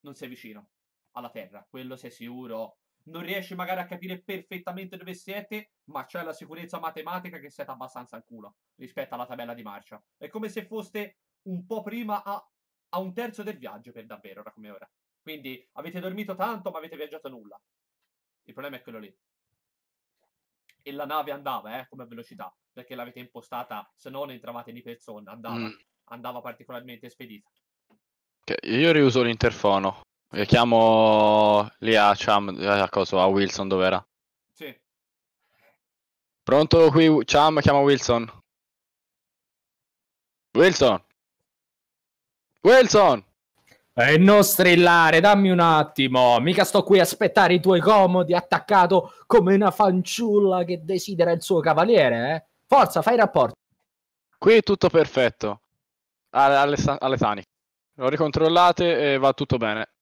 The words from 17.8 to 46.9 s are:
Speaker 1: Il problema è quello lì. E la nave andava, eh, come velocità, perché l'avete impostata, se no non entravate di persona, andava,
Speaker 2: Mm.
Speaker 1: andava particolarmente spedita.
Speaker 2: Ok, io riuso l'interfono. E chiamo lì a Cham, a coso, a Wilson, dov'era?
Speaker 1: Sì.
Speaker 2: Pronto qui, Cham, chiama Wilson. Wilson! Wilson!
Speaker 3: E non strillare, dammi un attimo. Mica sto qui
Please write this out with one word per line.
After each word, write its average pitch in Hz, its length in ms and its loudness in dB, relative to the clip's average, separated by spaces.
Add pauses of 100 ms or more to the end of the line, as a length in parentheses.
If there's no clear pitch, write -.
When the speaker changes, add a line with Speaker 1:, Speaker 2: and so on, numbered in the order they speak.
Speaker 1:
Il 120 100 -20
problema 135 240 -18
è - 40 -20
quello 113 180 -20
lì. 101 140 -20 (1700)
E 143 100 -20
la 143 140 -16
nave 147 260 -10
andava, 127 480 -14
eh, - 80 -20
come 131 180 -20
velocità, 113 500 -20 (160)
perché 127 240 -20
l'avete 123 240 -18
impostata, 120 760 -18
se - 140 -20
no 135 100 -16
non 139 120 -14
entravate 120 400 -20
di 120 100 -20
persona, 107 500 -20
andava, 117 240 -16
Speaker 2:
Mm. 113 140 -12 (360)
Speaker 1:
andava 123 360 -18
particolarmente 120 680 -20
spedita. 110 400 -20 (920)
Speaker 2:
Ok, - 220 -10
io 147 280 -2
riuso 131 320 2
l'interfono. 101 800 -4 (300)
E 104 140 -6
chiamo 110 1200 2 (120)
lì 110 160 -2
a 104 200 4
Cham, 101 440 -2
a 101 300 -2
coso, 95 300 -4
a 92 60 2
Wilson, 98 420 -2
dov'era? 92 360 -2 (500)
Speaker 1:
Sì. 139 260 -20 (1600)
Speaker 2:
Pronto 156 480 4
qui, 156 340 4
Cham, 151 360 2
chiama 143 180 2
Wilson. 123 520 0 (2250)
Wilson! 135 500 2 (1600)
Wilson! 196 640 4 (640)
Speaker 3:
E 139 280 2
non 196 240 6
strillare, 170 760 4
dammi 196 300 4
un 180 100 2
attimo. 131 800 2
Mica 175 240 0
sto - 200 0
qui 190 160 4